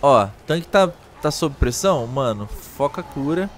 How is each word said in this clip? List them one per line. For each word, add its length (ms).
Ó, 260
tanque 220
tá, 240
tá 120
sob 240
pressão? 500
Mano, 420
foca 540
a 20
cura. 540